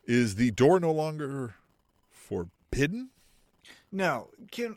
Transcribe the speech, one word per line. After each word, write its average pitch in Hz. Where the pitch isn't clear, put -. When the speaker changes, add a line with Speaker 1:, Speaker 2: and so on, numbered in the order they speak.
Speaker 1:
is 120
the 120
door 147
no 165
longer 147
forbidden? 147
Speaker 2:
No. 170
Can, 233